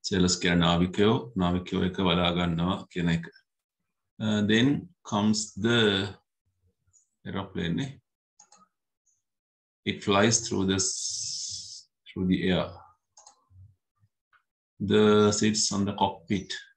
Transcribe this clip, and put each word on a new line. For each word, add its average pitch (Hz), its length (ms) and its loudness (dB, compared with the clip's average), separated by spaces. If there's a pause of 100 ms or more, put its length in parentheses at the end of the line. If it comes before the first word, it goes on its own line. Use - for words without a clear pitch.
සේලර්ස් 90 320 2
කියන්නේ 87 240 2
නාවිකයෝ, 90 800 2
නාවිකයෝ 90 460 0
එක 90 180 -4
බලා 87 320 2
ගන්නවා 87 560 -2
කියන 87 160 -2
එක. 85 200 -2 (920)
Uh, 107 260 -2
then 117 420 2 (140)
comes 107 520 -2
the 101 540 2 (1160)
aeroplane, 90 500 -6
නේ. 139 240 -8 (1800)
It 101 200 -6
flies 107 420 4
through 98 200 -2
the 95 100 2
s-, - 1120 -8 (180)
through 92 220 -6
the 90 220 0
air. 82 180 0 (2000)
The 104 520 6
seats 107 400 0
on 101 120 0
the 101 100 -4
cockpit - 580 -4 (240)